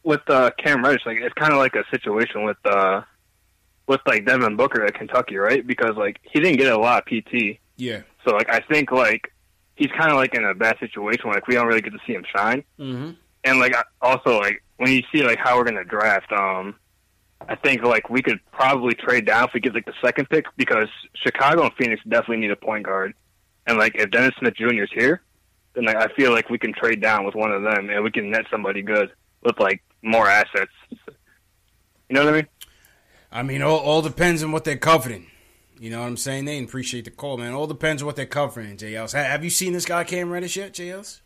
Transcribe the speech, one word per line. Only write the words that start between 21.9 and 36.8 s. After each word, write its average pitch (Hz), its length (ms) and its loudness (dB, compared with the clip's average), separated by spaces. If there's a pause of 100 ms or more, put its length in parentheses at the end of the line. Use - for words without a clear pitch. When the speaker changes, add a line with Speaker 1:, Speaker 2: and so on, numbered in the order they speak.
Speaker 1:
definitely 113 320 0
need 107 140 -2
a 98 40 -4
point 107 300 -6
guard. 95 280 -4 (540)
And, 117 100 2
like, 110 180 4
if 107 140 0
Dennis 123 300 2
Smith 120 160 0
Junior 113 300 0
is - 80 -6
here, 139 280 2 (520)
then, 120 120 -4
like, 110 100 0
I 110 200 2
feel 131 160 4
like 113 180 0
we 117 100 -4
can 110 140 -4
trade 113 280 -2
down 107 240 2
with 101 80 -4
one 107 180 -2
of 101 120 -2
them 101 260 -2
and 104 140 -2
we 110 80 -2
can 104 180 -4
net 110 220 -2
somebody 101 320 -4
good 104 280 0 (300)
with, 117 180 0
like, 98 220 0 (220)
more 110 240 4
assets. 101 440 2 (1400)
You 131 60 0
know 143 100 6
what 151 80 4
I 156 40 4
mean? 151 100 -2 (840)
Speaker 2:
I 117 120 -6
mean, 135 200 -4
all, 156 140 4
all 151 240 2
depends 160 420 0
on 156 80 -4
what 156 140 -2
they're 143 120 -4
covering. 120 500 2 (520)
You 113 100 -14
know 117 120 -8
what 120 60 -6
I'm 120 100 -8
saying, 135 280 -6
Nate? 147 220 -6
Appreciate 123 380 -8